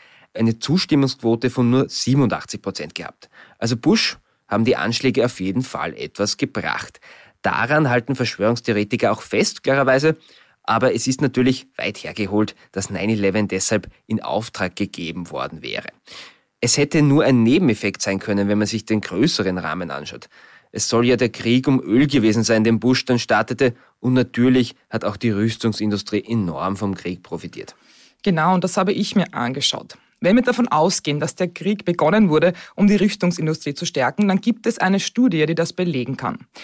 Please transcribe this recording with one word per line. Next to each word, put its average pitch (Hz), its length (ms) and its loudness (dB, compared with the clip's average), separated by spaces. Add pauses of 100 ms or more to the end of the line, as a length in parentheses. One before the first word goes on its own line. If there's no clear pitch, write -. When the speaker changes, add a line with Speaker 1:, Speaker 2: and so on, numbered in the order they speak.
(340)
Speaker 1:
eine 113 240 0
Zustimmungsquote 135 880 0
von 120 220 2
nur 131 180 2
siebenundachtzig 123 720 -2
Prozent 85 320 -10
gehabt. - 360 -14 (280)
Also 113 200 -2
Bush 196 400 2 (300)
haben 110 180 0
die 120 100 4
Anschläge 120 500 0
auf - 140 -4
jeden 95 240 -2
Fall - 320 -8
etwas - 420 -4
gebracht. - 600 -6 (440)
Daran 143 460 2
halten 123 260 0
Verschwörungstheoretiker 110 960 0
auch 95 100 -4
fest, - 420 -2
klarerweise. 135 540 2 (460)
Aber 113 300 2
es 120 140 -2
ist 131 140 -2
natürlich 131 460 2 (100)
weit - 260 -8
hergeholt, 104 520 -2 (160)
dass 98 180 -6
nine 104 240 -2
eleven 101 340 0
deshalb 95 420 -2 (160)
in 110 160 -4
Auftrag 98 540 -6
gegeben 85 560 -8
worden 71 300 -10
wäre. 53 260 -10 (720)
Es - 160 0
hätte 147 240 2
nur 139 220 4
ein 123 180 4
Nebeneffekt 117 600 2
sein 98 180 -2
können, 101 280 -2
wenn 104 100 2
man 107 100 0
sich 107 180 -4
den 107 160 0
größeren 95 560 0
Rahmen 82 340 -6
anschaut. 69 380 -12 (420)
Es - 160 -4
soll 120 180 2
ja 123 120 4
der 120 120 0
Krieg 123 380 0
um 131 140 4
Öl 123 260 4
gewesen 113 360 4
sein, 110 200 2
den 113 160 2
Bush 127 260 2
dann 123 140 0
startete. 117 540 0 (260)
Und 127 140 0
natürlich 127 640 2 (140)
hat 113 140 -6
auch 98 140 -4
die 117 140 -2
Rüstungsindustrie 104 920 -2
enorm 95 520 -4
vom 98 180 -4
Krieg 90 280 -10
profitiert. - 520 -14 (480)
Speaker 2:
Genau, 175 300 2
und 180 100 2
das 185 140 -2
habe 190 160 2
ich - 220 -4
mir - 180 0
angeschaut. - 640 -6 (240)
Wenn 190 160 4
wir 254 60 4
davon 247 260 0
ausgehen, 151 500 0
dass 151 160 -4
der 185 140 -2
Krieg 202 340 -4
begonnen 180 460 4
wurde, 156 240 4 (220)
um 202 120 4
die 202 80 6
Rüstungsindustrie 170 800 0
zu 170 120 -8
stärken, 147 440 0
dann 190 100 2
gibt - 260 -2
es 233 120 0
eine 190 240 2
Studie, 185 440 2
die 160 100 0
das 165 180 0
belegen 135 420 -2
kann. - 300 -6 (180)